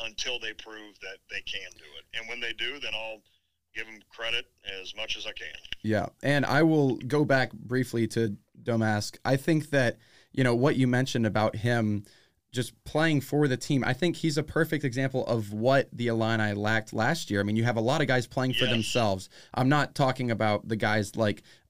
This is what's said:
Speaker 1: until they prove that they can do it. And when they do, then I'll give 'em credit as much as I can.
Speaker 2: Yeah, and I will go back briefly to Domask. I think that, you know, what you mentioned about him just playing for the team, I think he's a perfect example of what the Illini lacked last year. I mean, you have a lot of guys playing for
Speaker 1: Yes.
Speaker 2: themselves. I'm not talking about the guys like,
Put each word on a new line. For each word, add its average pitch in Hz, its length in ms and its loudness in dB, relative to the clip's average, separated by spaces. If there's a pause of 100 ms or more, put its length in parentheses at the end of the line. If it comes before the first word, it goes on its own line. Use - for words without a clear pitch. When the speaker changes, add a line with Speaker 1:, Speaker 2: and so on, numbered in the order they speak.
Speaker 1:
until 120 340 -8
they 110 160 -8
prove 107 480 -18
that 95 180 -14 (120)
they 98 100 -6
can 95 360 -10
do - 80 -20 (120)
it. - 220 -14
And 113 80 -12
when 117 140 -10
they 117 120 -6
do, 120 260 -8
then 120 140 -8
I'll 110 280 -10 (520)
give 113 140 -10
'em 110 220 -20
credit 117 360 -6 (360)
as 95 140 -12
much 107 200 -6
as - 100 -10
I - 60 -10
can. 76 160 -12 (360)
Speaker 2:
Yeah, 107 240 0 (140)
and 139 240 2
I 143 180 4
will 151 340 4
go 143 260 0
back 131 300 2
briefly 117 560 -2
to 110 260 0 (260)
Domask. 110 600 0
I 135 140 2
think 151 320 2
that, 131 280 2 (360)
you 131 100 2
know, 123 100 4
what 120 220 4
you 131 100 4
mentioned 123 400 2
about 107 300 2
him 107 480 0 (480)
just - 320 -6
playing 156 380 2
for 147 260 0
the 127 100 0
team, 131 260 0
I 127 100 0
think 160 240 0
he's 156 200 0
a 151 60 0
perfect 160 400 0
example 131 420 0
of 107 280 -2
what 127 380 2
the 120 160 -2
Illini 110 460 2
lacked 107 400 0
last 123 380 0
year. 101 80 2
I 101 40 4
mean, 104 120 0
you 113 80 2
have 117 140 0
a 117 40 0
lot 139 200 2
of 143 60 0
guys 127 200 2
playing 131 260 -2
for 123 120 0
Speaker 1:
Yes. 127 80 0
Speaker 2:
themselves. 107 560 0 (260)
I'm 123 140 4
not 147 260 2
talking 131 340 0
about 107 380 0
the 113 80 -2
guys 107 400 0
like, 104 260 0 (280)